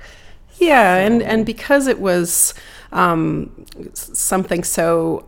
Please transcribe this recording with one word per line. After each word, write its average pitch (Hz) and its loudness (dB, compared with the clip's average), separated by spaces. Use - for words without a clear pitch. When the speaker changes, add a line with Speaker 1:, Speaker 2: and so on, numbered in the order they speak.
Speaker 1:
Yeah, 240 4
and, 214 2
Speaker 2:
So - -4
Speaker 1:
and 220 0
because 269 0
it 254 0
was, 180 0
um, 160 -2
s-, - -14
something 185 -2
so 165 0